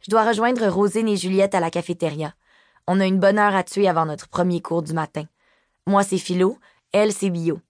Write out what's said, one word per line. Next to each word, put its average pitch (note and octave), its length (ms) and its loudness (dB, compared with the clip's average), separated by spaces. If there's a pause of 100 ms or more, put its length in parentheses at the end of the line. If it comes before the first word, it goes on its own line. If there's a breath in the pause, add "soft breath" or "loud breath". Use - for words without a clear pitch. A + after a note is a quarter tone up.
Je - 100 -10
dois A3 180 4
rejoindre A#3 400 0
Rosine G#3 400 0
et G#3 80 2
Juliette F#3+ 380 0
à F#3+ 60 2
la E3 100 -2
cafétéria. D#3+ 640 -6 (520 soft breath)
On F#3 140 2
a G3 60 2
une F#3+ 120 2
bonne G3 200 4
heure G#3 180 2
à F#3 80 0
tuer G3 240 0
avant E3 160 2
notre D#3 240 -10
premier F3 320 -2
cours E3+ 220 -4
du D3+ 100 -8
matin. D#3 320 -6 (640)
Moi, G3 160 4
c'est G3 160 -2
philo, F#3 400 0 (340 soft breath)
elle, G#3 220 2
c'est G3 160 -2
bio. E3 400 -4